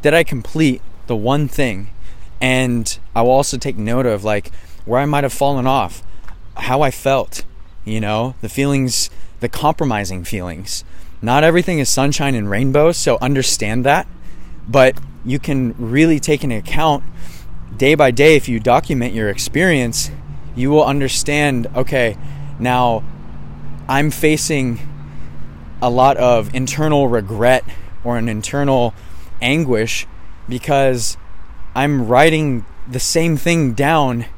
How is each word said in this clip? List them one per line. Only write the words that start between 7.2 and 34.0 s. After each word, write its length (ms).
you 160
know, 400
the 80
feelings, 600
the 80
compromising 760
feelings. 600
Not 220
everything 340
is 100
sunshine 460
and 160
rainbows, 460
so 240
understand 640
that. 220
But 300
you 140
can 400
really 420
take 240
into 120
account 480
day 180
by 160
day, 260
if 120
you 120
document 540
your 140
experience, 840
you 160
will 140
understand, 880
okay, 420
now 440
I'm 220
facing 680
a 80
lot 260
of 380
internal 540
regret 560
or 120
an 120
internal 680
anguish 640
because 680
I'm 320
writing 580
the 120
same 360
thing 360
down 540